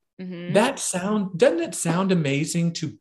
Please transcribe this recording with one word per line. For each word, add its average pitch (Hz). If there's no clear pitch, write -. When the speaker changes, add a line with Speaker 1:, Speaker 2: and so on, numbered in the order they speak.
Speaker 1:
Mm-hmm. 175
Speaker 2:
That 254
sound, 185
doesn't 339
it 320
sound 185
amazing 160
to 151